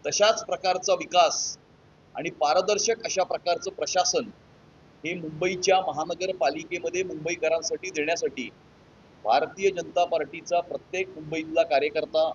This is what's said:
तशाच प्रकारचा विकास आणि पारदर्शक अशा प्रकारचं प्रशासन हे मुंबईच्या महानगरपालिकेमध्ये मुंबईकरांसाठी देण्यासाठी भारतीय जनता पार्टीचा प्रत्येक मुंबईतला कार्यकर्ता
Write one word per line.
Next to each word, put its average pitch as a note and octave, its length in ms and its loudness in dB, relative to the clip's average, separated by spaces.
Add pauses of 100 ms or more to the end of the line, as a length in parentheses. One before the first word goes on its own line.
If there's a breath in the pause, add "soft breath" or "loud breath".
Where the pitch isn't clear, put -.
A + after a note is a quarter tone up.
तशाच G#3 420 2
प्रकारचा F#3 480 0
विकास E3 600 2 (580)
आणि B2+ 160 -4
पारदर्शक G3+ 720 2
अशा - 180 0
प्रकारचं F3 480 -2
प्रशासन D#3 580 0 (760)
हे E3+ 100 -4
मुंबईच्या F3+ 680 2
महानगरपालिकेमध्ये E3 1200 -4
मुंबईकरांसाठी E3 880 -4
देण्यासाठी D3+ 580 -2 (760)
भारतीय D3+ 460 2
जनता E3+ 340 0
पार्टीचा E3 560 -2
प्रत्येक F#3 480 -6
मुंबईतला D#3+ 540 -2
कार्यकर्ता D3+ 720 2